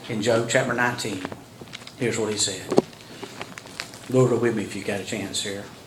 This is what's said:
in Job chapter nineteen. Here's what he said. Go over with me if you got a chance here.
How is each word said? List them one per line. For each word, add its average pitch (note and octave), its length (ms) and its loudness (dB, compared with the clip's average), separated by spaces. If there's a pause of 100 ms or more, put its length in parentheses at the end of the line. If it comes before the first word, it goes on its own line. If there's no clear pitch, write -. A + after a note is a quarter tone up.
in A2 140 -2
Job A#2 260 4
chapter A#2+ 240 4
nineteen. A#2+ 500 0 (760)
Here's A2+ 200 0
what G#2+ 140 0
he G#2 60 -2
said. F#2+ 240 -2 (1500)
Go B2+ 100 6
over B2 140 8
with A2+ 220 4
me G2+ 60 0
if F#2+ 120 -6
you G2 80 -6
got G2 180 -2
a F#2 40 -6
chance G2 380 -4
here. G2+ 220 -6 (220)